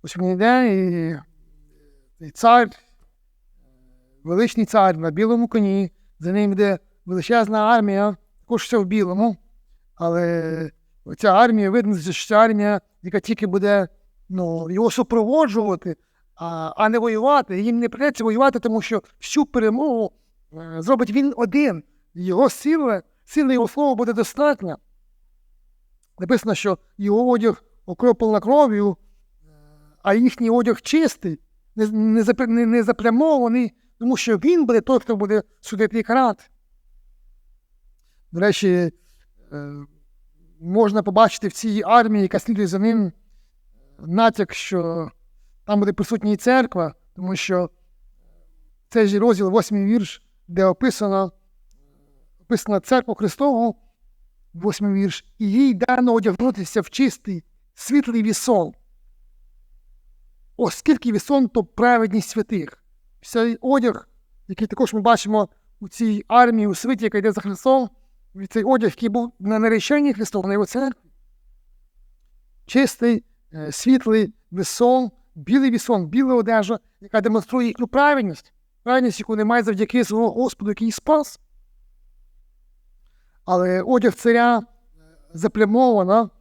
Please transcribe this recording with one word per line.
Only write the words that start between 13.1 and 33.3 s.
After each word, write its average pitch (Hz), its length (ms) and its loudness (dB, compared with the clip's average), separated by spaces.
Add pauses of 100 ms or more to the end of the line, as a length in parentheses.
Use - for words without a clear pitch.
тільки 214 280 -4
буде, 196 400 0 (420)
ну, 165 420 -6
його 214 200 0
супроводжувати, 220 1040 0 (380)
а, 165 420 -10
а 214 120 2
не 233 100 0
воювати. 226 640 0
Їм 233 180 0
не 233 100 -2
прийдеться 247 340 -2
воювати, 240 360 2
тому 220 220 -2
що 214 220 -4 (180)
всю - 240 0
перемогу, 233 680 0 (420)
е, 165 280 -12
зробить 233 300 0
він 277 260 0
один. 233 460 0 (300)
Його 185 360 0
сила, 277 540 -2 (220)
сила 277 280 0
його 233 140 2
слова 277 280 0
буде 233 180 -2
достатня. 226 640 -2 (1400)
Написано, 208 360 0
що 190 220 -2 (200)
його 208 320 2
одяг 226 340 0 (220)
окроплена 220 540 0
кров'ю, 208 580 2 (1120)
а 196 60 4
їхній 233 360 2
одяг 233 320 2
чистий, 262 580 -2 (360)
не, 214 120 0
не 220 340 2
запр-, 240 260 0
не, 233 180 0
не 226 180 2
запрямований, 240 880 0 (260)